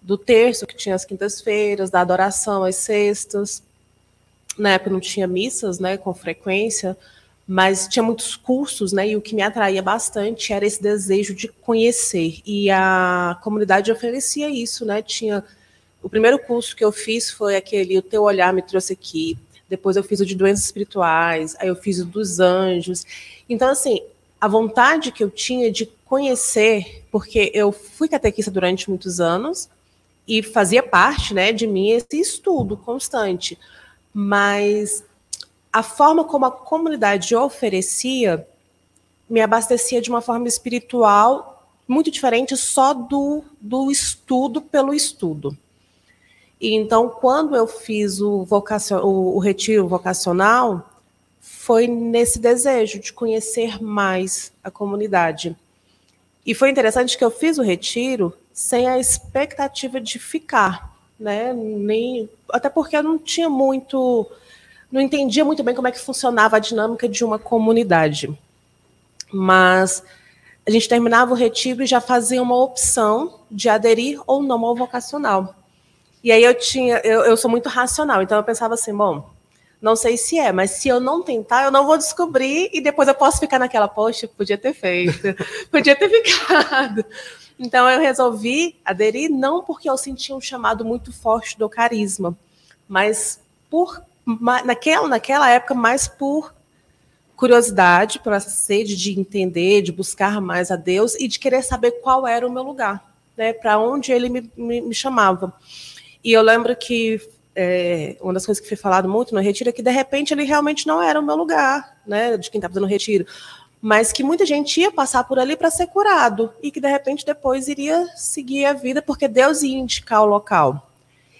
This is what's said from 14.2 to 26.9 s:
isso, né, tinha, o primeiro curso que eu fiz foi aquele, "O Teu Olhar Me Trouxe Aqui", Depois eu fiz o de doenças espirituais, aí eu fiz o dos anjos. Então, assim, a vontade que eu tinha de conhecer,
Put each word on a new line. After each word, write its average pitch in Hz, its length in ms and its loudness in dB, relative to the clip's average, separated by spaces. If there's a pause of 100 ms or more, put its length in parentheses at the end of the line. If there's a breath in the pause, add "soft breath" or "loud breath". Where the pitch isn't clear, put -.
isso, 233 380 -6
né, 208 160 -4
tinha, 208 420 -6 (580 soft breath)
o 185 60 -10
primeiro 226 300 4
curso 240 380 -6
que 226 80 0
eu 214 80 2
fiz 226 380 -4
foi 202 260 -2
aquele, 190 420 -2
"O 185 40 0
Teu 214 200 -2
Olhar 190 300 4
Me 185 100 0
Trouxe 185 300 -4
Aqui", 165 440 -6 (320 soft breath)
Depois 190 280 -2
eu 196 80 0
fiz 196 160 -4
o 196 60 2
de 190 80 -8
doenças 196 300 2
espirituais, 165 960 -2
aí 185 100 -4
eu 175 80 -2
fiz 180 220 -4
o 180 60 -4
dos 180 340 -6
anjos. 185 680 2 (440 loud breath)
Então, 240 200 0
assim, 269 340 0 (380)
a 214 60 0
vontade 226 640 2
que - 140 -4
eu 196 60 -4
tinha 247 420 -2
de 214 140 -6 (180)
conhecer, 240 1040 0